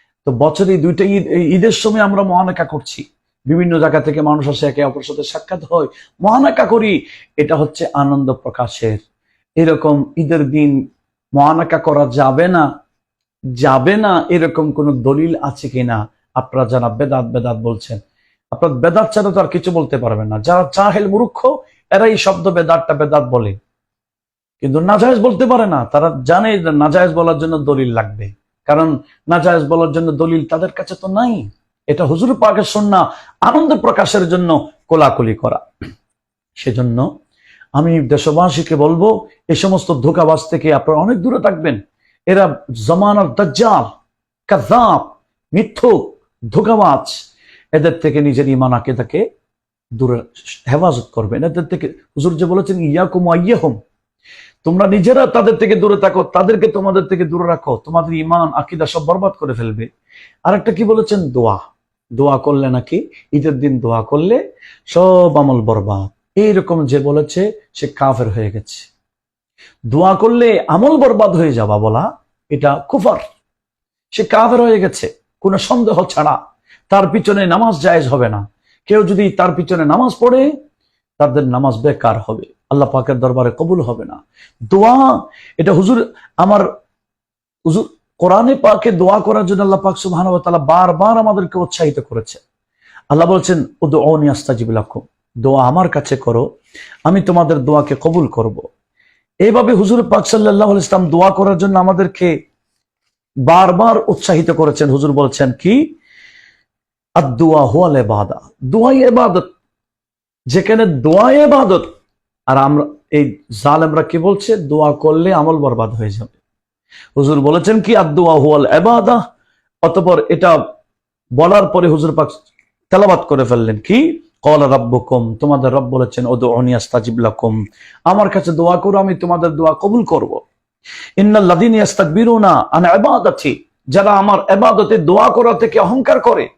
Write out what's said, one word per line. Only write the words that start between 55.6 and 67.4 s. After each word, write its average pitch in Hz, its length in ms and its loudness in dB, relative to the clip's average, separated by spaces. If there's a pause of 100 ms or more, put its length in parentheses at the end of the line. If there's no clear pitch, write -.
দূরে 202 220 2
থাকো, 190 280 0
তাদেরকে 185 440 0
তোমাদের 190 340 -2
থেকে 180 220 -2
দূরে 170 220 -4
রাখো, 156 380 -4
তোমাদের 165 300 -4
ঈমান 160 380 -2
আকিদা 156 340 -6
সব 160 180 -6
বরবাদ 185 280 -2
করে 139 220 -8
ফেলবে। 113 340 -8 (560)
আরেকটা 202 280 0
কি 185 120 -4
বলেছেন? 208 460 0
দোয়া। 113 280 0 (540)
দোয়া 135 260 0
করলে 139 320 -2
নাকি, 127 380 -4 (240)
ঈদের 143 280 -2
দিন 135 200 -2
দোয়া 113 220 -2
করলে 175 500 -2 (340)
সব 180 500 4
আমল 135 240 2
বরবাদ, 104 480 -4 (260)
এইরকম 190 520 0
যে 135 120 0
বলেছে 151 540 -2 (200)